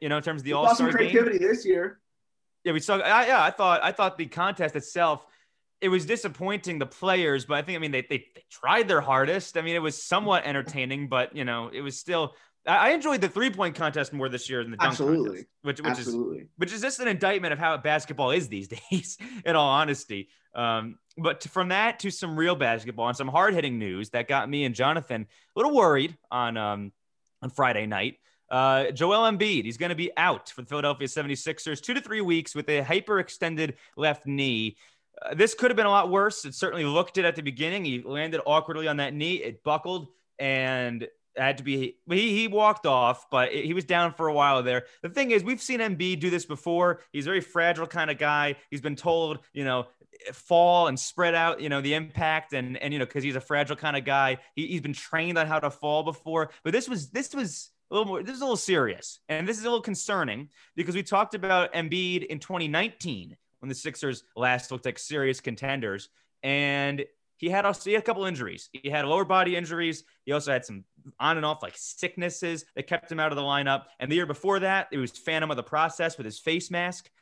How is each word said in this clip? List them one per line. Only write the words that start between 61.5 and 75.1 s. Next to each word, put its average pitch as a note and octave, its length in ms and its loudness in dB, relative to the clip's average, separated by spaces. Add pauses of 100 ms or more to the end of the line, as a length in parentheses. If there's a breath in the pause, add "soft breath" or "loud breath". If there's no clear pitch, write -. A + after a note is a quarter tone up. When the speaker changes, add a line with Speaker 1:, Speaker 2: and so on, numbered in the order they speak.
Speaker 1:
Embiid F3 520 -2
in D3+ 140 -8
twenty E3+ 260 -6
nineteen D#3 720 -4 (220)
when C3 100 -10
the C3+ 60 -6
Sixers C#3 500 -6 (120)
last B2 340 0
looked C3 160 -8
like A#2+ 120 -4
serious C3+ 420 -2
contenders. A#2+ 680 -6 (340)
And C#3 600 0 (320)
he E3 140 -4
had G3 160 2
also, G3+ 240 -2
he G#3+ 40 4
had G#3+ 80 2
a - 40 -16
couple G3 180 0
injuries. B2+ 480 -8
He C3+ 160 -10
had D3 180 0
lower F3+ 180 2
body F#3 320 2
injuries. E3 480 -4 (200 soft breath)
He C#3 80 -2
also C#3+ 200 0
had B2+ 120 0
some G2 200 -14 (340)
on D#3 180 2
and D#3 80 -2
off, D3+ 180 -2
like, F2+ 140 -10
sicknesses E3+ 880 -6 (120)
that - 100 -6
kept - 240 -4
him D#3+ 100 -4
out D#3 120 0
of C#3 40 -4
the C#3+ 60 -2
lineup. C#3 420 0 (140 soft breath)
And C3 120 -6
the D#3+ 60 2
year F3 100 0
before F#3 340 0
that, F#3+ 320 0
it D3 60 -4
was B2+ 120 -2